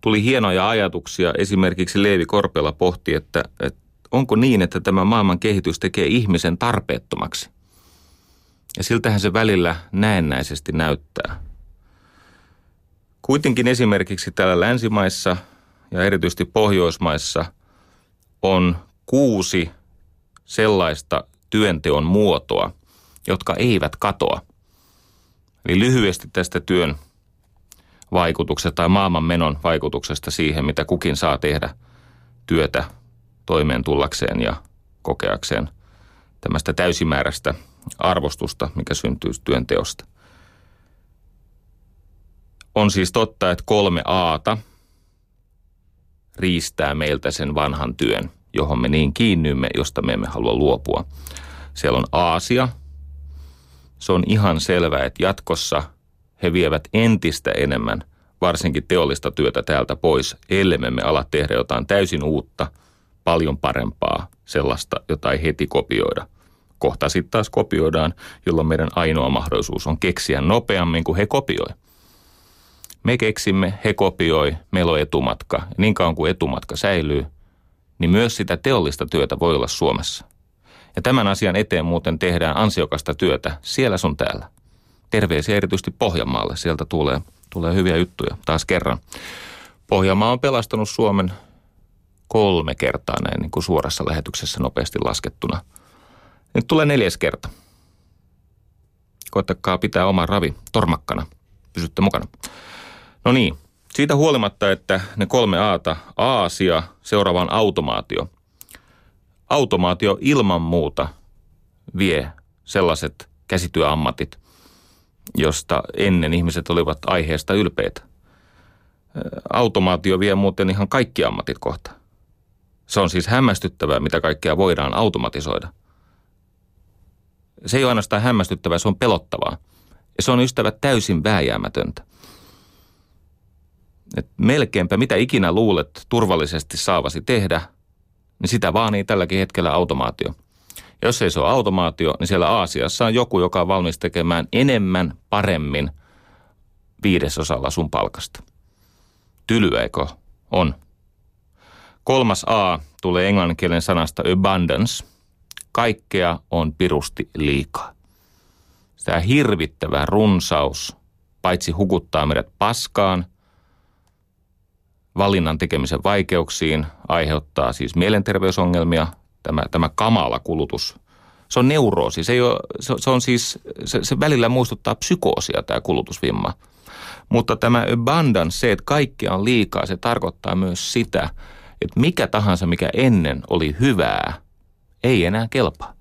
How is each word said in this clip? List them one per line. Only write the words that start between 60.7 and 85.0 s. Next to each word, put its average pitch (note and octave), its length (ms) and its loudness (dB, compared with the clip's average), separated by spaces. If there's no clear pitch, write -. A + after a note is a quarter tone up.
me B1 120 -2
ala D2+ 300 0
tehdä D2 220 0
jotain A#1+ 340 -2
täysin F#2 360 0
uutta, - 480 -4
paljon D#2+ 340 2
parempaa, B1+ 720 -2
sellaista, - 500 -2
jota D2 220 -2
ei D2+ 120 -2
heti D#2+ 240 -2
kopioida. - 600 -2
Kohta - 320 0
sit - 220 -2
taas A2 180 0
kopioidaan, D#2+ 640 0
jolloin E2 220 2
meidän D#2+ 280 0
ainoa D#2 340 0
mahdollisuus - 580 -2
on D2+ 120 -2
keksiä D2 420 -2
nopeammin E2+ 640 0
kuin - 120 -2
he G2+ 100 2
kopioi. - 500 -2
Me B2 140 0
keksimme, G2 640 0
he G#2+ 100 2
kopioi, D#2+ 640 0
meillä F2 200 2
on D2+ 80 2
etumatka. C2+ 680 -2
Niin G#2 160 2
kauan F2 220 0
kuin D#2+ 160 0
etumatka C#2 440 -4
säilyy, D2+ 500 0
niin E2+ 120 0
myös A2 260 4
sitä F2 220 -4
teollista D#2+ 480 0
työtä C#2 340 -2
voi E2 160 2
olla B1 120 0
Suomessa. - 580 -2
Ja - 60 -6
tämän B2 260 2
asian F#2+ 280 0
eteen G2 300 0
muuten E2+ 340 -2
tehdään E2+ 380 0
ansiokasta E2 560 0
työtä D2 480 0
siellä A2+ 360 -2
sun D2 200 -2
täällä. - 320 -4